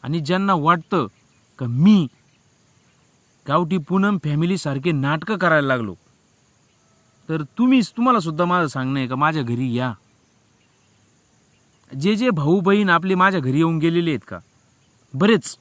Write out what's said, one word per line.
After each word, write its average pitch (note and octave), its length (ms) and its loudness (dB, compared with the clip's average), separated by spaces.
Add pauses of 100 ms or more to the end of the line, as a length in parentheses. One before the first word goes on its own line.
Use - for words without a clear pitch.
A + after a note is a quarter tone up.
आणि D#3 180 -4
ज्यांना F#3 340 0
वाटतं D#3+ 520 0 (520)
का C3 80 -6
मी D#3 420 4 (1400)
गावठी E3 300 0
पूनम F#3+ 460 0
फॅमिलीसारखे D3+ 680 -2
नाटकं D3+ 460 -2
करायला D#3+ 280 2
लागलो, A#2 280 -2 (1300)
तर D#3+ 140 -6
तुम्हीच, B3 540 0
तुम्हाला A#3+ 240 2
सुद्धा D#3+ 240 -4
माझं F3 220 0
सांगणं C3+ 320 -4
आहे B2+ 100 -4
का C3 80 -6
माझ्या D3+ 260 0
घरी A#2+ 320 -4
या. B2 200 -4 (2000)
जे G3+ 160 0
जे B3 140 0
भाऊ D#3+ 300 0
बहीण G3 300 2
आपले F3 240 2
माझ्या F#3 260 2
घरी C3 160 -2
येऊन E3 220 2
गेलेले E3 320 0
आहेत B2+ 180 -4
का F#2 100 -14 (760)
बरेच F#3+ 460 2